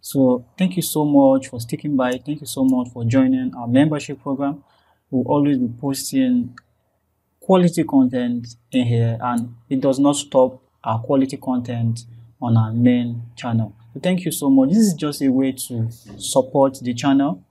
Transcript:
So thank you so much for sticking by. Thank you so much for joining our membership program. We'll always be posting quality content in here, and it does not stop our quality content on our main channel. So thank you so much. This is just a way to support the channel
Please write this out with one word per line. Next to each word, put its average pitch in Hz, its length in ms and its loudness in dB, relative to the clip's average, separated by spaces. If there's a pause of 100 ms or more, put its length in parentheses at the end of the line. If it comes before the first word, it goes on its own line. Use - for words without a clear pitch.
So 127 460 0 (100)
thank 185 200 0
you 170 60 -2
so 151 220 -2
much 135 440 4
for 120 120 -12
sticking 147 360 -6
by. 127 160 0
Thank 143 280 -8
you 143 60 -16
so 135 180 -2
much 127 300 0
for 120 100 -8
joining 131 500 2
our 120 140 -10
membership 143 540 0
program. 139 420 -6 (460)
We'll 123 200 -2
always 147 280 2
be 123 100 -2
posting 127 920 -2 (840)
quality 175 440 2
content 123 720 0 (160)
in 123 140 0
here, 117 340 0
and 120 340 -4 (140)
it 131 140 -2
does 135 160 0
not 143 180 4
stop 131 460 0 (200)
our 113 160 -2
quality 135 380 0
content 117 680 -4 (340)
on 117 160 2
our 110 160 2
main 120 500 0 (140)
channel. 113 400 -4 (160)
So 143 80 -14
thank 180 240 -2
you 156 80 -4
so 143 160 -4
much. 135 220 4
This 202 80 4
is 208 160 4
just 147 260 -6
a 139 80 2
way 131 240 0
to 117 380 -6 (260)
support 135 640 0
the 120 140 -4
channel 139 560 0